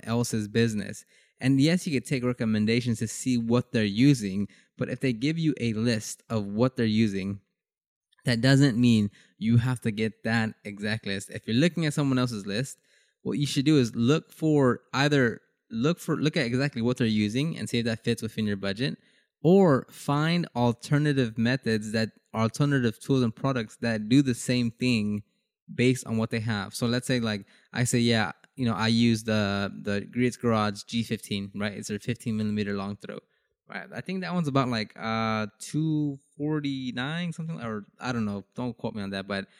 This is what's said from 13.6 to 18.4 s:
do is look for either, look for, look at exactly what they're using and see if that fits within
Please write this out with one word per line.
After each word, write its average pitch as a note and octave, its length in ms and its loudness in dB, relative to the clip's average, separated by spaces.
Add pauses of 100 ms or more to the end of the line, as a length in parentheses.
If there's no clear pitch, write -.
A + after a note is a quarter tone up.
do D3+ 120 4
is A#2+ 200 2
look B2+ 340 2
for C#3+ 520 2 (120)
either, C3+ 460 2 (280)
look C3 300 0
for, - 180 -4
look D3 200 -2
at C#3 100 0
exactly B2+ 340 -2
what A#2+ 180 0
they're A#2 100 2
using A2 500 0
and G#2+ 100 -8
see A#2+ 120 0
if A2+ 60 -2
that A2+ 180 -4
fits A#2 180 -2
within A2 240 -4